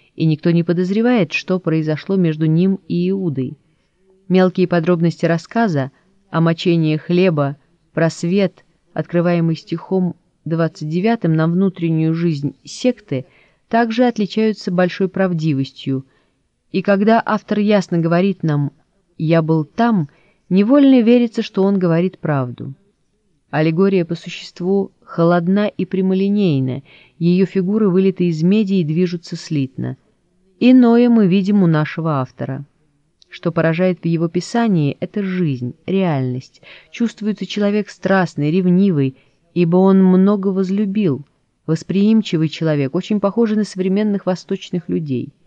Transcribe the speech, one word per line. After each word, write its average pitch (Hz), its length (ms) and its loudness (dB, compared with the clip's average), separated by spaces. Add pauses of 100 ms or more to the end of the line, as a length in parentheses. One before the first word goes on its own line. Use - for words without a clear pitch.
(160)
и 160 100 -2
никто 160 260 0
не 170 120 2
подозревает, 185 720 0
что - 260 -4
произошло 156 560 -2
между 160 300 0
ним 175 420 2
и 175 220 -2
Иудой. 156 480 -6 (720)
Мелкие 185 360 2
подробности 170 600 0
рассказа 165 680 -2 (380)
о 165 100 -2
мочении 165 560 2
хлеба, 156 640 0 (360)
просвет, 170 680 -2 (300)
открываемый 165 640 0
стихом 180 580 -4 (300)
двадцать 160 420 -4
девятым 180 460 0
на 160 140 2
внутреннюю 165 680 0
жизнь 160 500 -4
секты, - 640 -6 (420)
также 233 400 0
отличаются 214 640 -2
большой 180 380 0
правдивостью. 156 960 -4 (680)
И 190 100 -2
когда 202 440 2
автор 208 340 -4
ясно 202 380 0
говорит 175 440 0
нам: 147 300 -2 (460)
"Я 165 240 2
был 156 240 0
там", 220 440 -2 (400)
невольно 254 520 4
верится, 233 420 2
что - 180 -4
он 202 160 2
говорит 175 400 0
правду. 131 560 -4 (800)
Аллегория 165 520 0
по 170 120 -8
существу 190 760 -6 (120)
холодна 175 640 0
и - 180 -6
прямолинейна, 185 960 0 (380)
её 175 260 2
фигуры 196 420 0
вылиты 190 420 2
из 156 120 -2
меди 196 320 2
и 185 100 2
движутся 170 520 -4
слитно. 131 600 -6 (640)
Иное 240 480 6
мы 226 200 4
видим 196 340 2
у 175 60 4
нашего 156 520 -2
автора. 131 460 -8 (640)
Что - 220 -6
поражает 175 500 0
в - 60 -4
его 165 200 0
писании, 180 720 -2
это 208 220 -6
жизнь, 165 540 -4 (100)
реальность. 139 800 -4 (280)
Чувствуется 214 540 -6
человек 202 440 -2
страстный, 180 600 -2
ревнивый, 180 640 2 (380)
ибо 175 240 2
он 190 260 6
много 190 440 4
возлюбил, 190 800 -2 (420)
восприимчивый 180 840 0
человек, 151 460 -2
очень 196 240 -2
похожий 208 360 0
на 214 80 0
современных 196 600 -2
восточных 180 640 -6
людей. 139 400 -4 (180)